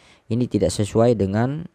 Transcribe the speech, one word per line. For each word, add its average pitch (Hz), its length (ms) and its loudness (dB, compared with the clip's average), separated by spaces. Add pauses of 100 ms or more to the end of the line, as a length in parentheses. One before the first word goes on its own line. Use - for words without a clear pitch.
(320)
ini 123 160 0
tidak 98 240 0
sesuai 113 480 2
dengan 120 540 -2